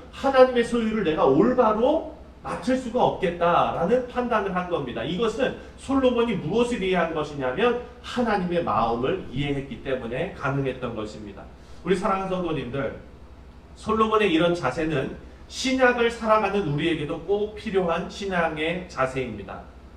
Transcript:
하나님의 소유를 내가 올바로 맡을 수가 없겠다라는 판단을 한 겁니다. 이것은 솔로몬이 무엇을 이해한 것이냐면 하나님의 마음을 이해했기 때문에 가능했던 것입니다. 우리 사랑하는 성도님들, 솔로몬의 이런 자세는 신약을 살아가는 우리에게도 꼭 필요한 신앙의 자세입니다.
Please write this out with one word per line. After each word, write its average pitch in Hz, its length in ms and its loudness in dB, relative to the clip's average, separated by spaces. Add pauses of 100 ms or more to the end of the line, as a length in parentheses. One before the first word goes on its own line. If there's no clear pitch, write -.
(120)
하나님의 254 540 6
소유를 220 400 0
내가 156 200 2
올바로 226 880 4 (280)
맡을 - 340 -2
수가 240 260 0
없겠다라는 170 1040 2
판단을 226 460 -2
한 180 140 -4
겁니다. 139 340 -4
이것은 214 520 -2 (220)
솔로몬이 240 580 2
무엇을 190 480 0
이해한 170 300 0
것이냐면 147 680 -2 (220)
하나님의 185 600 0
마음을 117 680 0
이해했기 135 520 -6
때문에 131 500 -4
가능했던 135 600 -4
것입니다. 104 480 -10 (400)
우리 180 120 2
사랑하는 190 340 0
성도님들, 139 720 -4 (760)
솔로몬의 214 560 2
이런 170 200 4
자세는 156 600 -2 (320)
신약을 247 640 2
살아가는 208 560 2
우리에게도 147 540 -2
꼭 208 340 -2
필요한 175 540 0
신앙의 165 800 -2
자세입니다. 107 720 -4 (360)